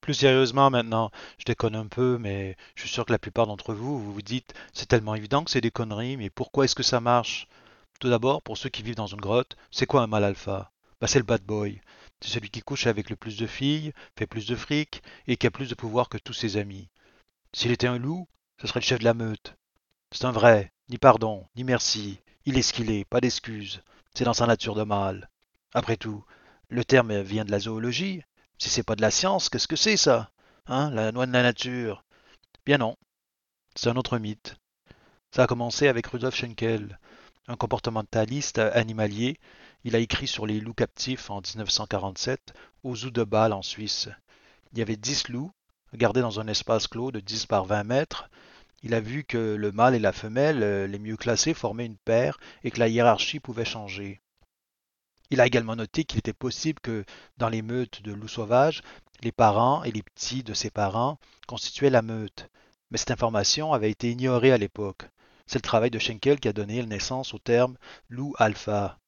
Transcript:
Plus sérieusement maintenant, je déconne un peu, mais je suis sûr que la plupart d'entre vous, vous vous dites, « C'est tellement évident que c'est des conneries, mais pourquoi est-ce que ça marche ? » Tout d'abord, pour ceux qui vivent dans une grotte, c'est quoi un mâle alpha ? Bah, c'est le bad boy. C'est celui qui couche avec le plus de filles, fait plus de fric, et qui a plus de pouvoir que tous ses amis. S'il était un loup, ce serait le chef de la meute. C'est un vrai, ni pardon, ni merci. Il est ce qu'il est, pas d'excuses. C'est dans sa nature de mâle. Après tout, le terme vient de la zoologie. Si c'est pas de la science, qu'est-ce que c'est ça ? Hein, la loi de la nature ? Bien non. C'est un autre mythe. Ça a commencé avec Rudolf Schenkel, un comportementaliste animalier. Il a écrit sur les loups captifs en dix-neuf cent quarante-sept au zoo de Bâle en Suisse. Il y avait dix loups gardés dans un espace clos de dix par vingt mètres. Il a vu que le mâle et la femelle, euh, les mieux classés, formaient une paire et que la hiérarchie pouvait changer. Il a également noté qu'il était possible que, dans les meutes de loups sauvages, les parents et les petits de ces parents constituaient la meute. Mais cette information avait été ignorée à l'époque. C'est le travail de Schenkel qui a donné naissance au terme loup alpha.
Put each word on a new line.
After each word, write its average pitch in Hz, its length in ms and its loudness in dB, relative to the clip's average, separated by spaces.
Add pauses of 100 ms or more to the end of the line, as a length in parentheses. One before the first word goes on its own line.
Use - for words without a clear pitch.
Plus 143 120 -2
sérieusement 135 540 6
maintenant, 113 420 2 (260)
je - 80 -12
déconne 110 320 0
un 107 100 -6
peu, 123 300 0
mais 98 400 -4 (180)
je - 60 -14
suis - 80 -10
sûr 120 160 -4
que 120 80 2
la 107 40 2
plupart 110 300 0
d'entre 104 260 -8
vous, 127 240 -6
vous 104 140 -8
vous 101 100 -8
dites, « 110 320 -6 (200)
C'est - 160 -10
tellement 107 260 2
évident 120 300 -2
que - 40 -8
c'est 131 120 2
des 113 100 0
conneries, 117 460 -4
mais 104 120 -6
pourquoi - 360 0
est-ce - 100 2
que 131 80 -4
ça 120 160 2
marche ? » 120 480 0 (540)
Tout 131 80 0
d'abord, 127 320 2
pour 110 160 -10
ceux - 100 -8
qui 107 160 -8
vivent 113 140 -6
dans 107 100 -6
une 101 140 -12
grotte, 110 340 0 (160)
c'est - 140 0
quoi 127 160 4
un 113 60 0
mâle 107 180 2
alpha ? 98 480 -4 (260)
Bah, 117 80 -2
c'est 135 120 4
le 120 40 0
bad 110 200 0
boy. 101 360 -6 (400)
C'est - 120 -8
celui 110 180 -6
qui 117 100 -10
couche - 260 -6
avec 104 240 0
le 104 60 -8
plus 107 220 -12
de 113 100 -4
filles, 151 460 -2 (260)
fait 107 80 -2
plus 107 180 -8
de 117 120 -2
fric, 147 440 -4 (260)
et 123 100 2
qui - 100 2
a - 40 6
plus 135 180 -8
de 117 60 -6
pouvoir 120 340 0
que 113 80 -8
tous 113 160 -10
ses 104 240 -4
amis. 101 320 -6 (640)
S'il - 180 0
était 120 160 2
un 123 100 0
loup, 160 300 -6 (320)
ce 113 80 -8
serait 120 140 -2
le - 40 -4
chef 123 140 2
de 110 60 -2
la 117 80 6
meute. 113 420 -6 (560)
C'est - 140 -4
un 127 80 0
vrai, 110 400 6 (160)
ni 120 80 -8
pardon, 110 580 6
ni 120 80 -8
merci. 107 560 -2 (240)
Il 131 140 0
est 127 40 4
ce - 120 0
qu'il 113 180 -2
est, 101 140 -2
pas 123 160 0
d'excuses. 110 600 -4 (320)
C'est 127 120 0
dans 120 80 2
sa 117 140 2
nature 110 280 2
de 107 80 -2
mâle. 98 460 -2 (440)
Après 113 220 0
tout, 104 300 -10 (420)
le 120 160 -4
terme 113 380 4
vient 104 240 -2
de 101 60 -4
la 101 80 2
zoologie. 120 640 -4 (380)
Si - 100 -4
c'est - 140 0
pas 110 120 -2
de 107 60 -2
la 107 100 4
science, 190 380 0
qu'est-ce - 180 -2
que 156 80 -2
c'est 214 220 2
ça ? - 320 4 (380)
Hein, 143 240 0
la 110 200 0
loi 123 140 0
de 127 80 -6
la 123 80 4
nature ? 123 640 -2 (600)
Bien 143 120 4
non. 120 180 0 (800)
C'est - 140 0
un 120 80 0
autre 123 220 -2
mythe. 107 360 -10 (760)
Ça 127 120 4
a 120 40 6
commencé 120 400 0
avec 117 200 2
Rudolf 123 280 -4
Schenkel, 110 640 -4 (500)
un 120 100 -8
comportementaliste 117 1000 -2
animalier. 110 800 0 (460)
Il 117 140 -2
a - 20 6
écrit 117 280 -2
sur 110 180 -6
les 107 160 -2
loups 110 140 -10
captifs - 540 -4
en 101 120 -8
dix-neuf 107 300 -6
cent 107 160 0
quarante-sept 98 640 -6 (300)
au 127 120 -6
zoo 120 140 -8
de 117 140 0
Bâle 107 300 2
en 98 100 -6
Suisse. - 440 -6 (640)
Il 117 80 -6
y - 20 0
avait 110 140 -2
dix 131 320 -4
loups 131 240 -8 (420)
gardés 117 280 2
dans 110 180 -2
un 110 80 -6
espace 110 400 0
clos 127 240 -6
de 110 80 -8
dix 104 260 -8
par 98 200 2
vingt 104 180 0
mètres. 131 460 -2 (540)
Il 117 100 -2
a 113 80 2
vu 123 240 -6
que 110 300 -2
le 104 160 -2
mâle 120 240 6
et 117 40 4
la 101 140 2
femelle, 131 500 0
euh, 98 240 0
les 101 120 -8
mieux 107 180 -8
classés, 120 360 0
formaient 117 340 -4
une 110 100 -14
paire 123 420 2 (240)
et - 80 -4
que - 80 -8
la 117 80 6
hiérarchie 117 520 4
pouvait 117 260 -8
changer. 101 560 -10 (1080)
Il 127 120 4
a 123 60 8
également 117 280 0
noté 117 280 -4
qu'il - 160 -2
était 110 140 -4
possible 143 460 -4
que, 113 260 -6 (320)
dans 117 120 2
les 113 140 -2
meutes 120 400 -6
de 104 80 -10
loups 107 160 -12
sauvages, 123 560 2 (380)
les 117 100 -4
parents 117 520 6
et 120 80 -4
les 107 120 -6
petits - 400 -8
de 110 100 -10
ces 110 160 -4
parents 113 480 0 (300)
constituaient - 420 0
la 117 140 6
meute. 110 460 -8 (420)
Mais 113 80 -2
cette - 100 -4
information 120 640 0
avait 107 160 2
été 120 220 -2
ignorée 127 400 4
à 123 80 6
l'époque. 101 480 -6 (400)
C'est - 100 -4
le 120 60 -4
travail 123 260 2
de 117 80 -6
Schenkel 135 420 0
qui 120 100 0
a 101 40 -2
donné 107 320 -4
naissance 120 480 -6
au 107 60 -12
terme 127 380 2 (320)
loup 135 280 -8
alpha. 104 720 0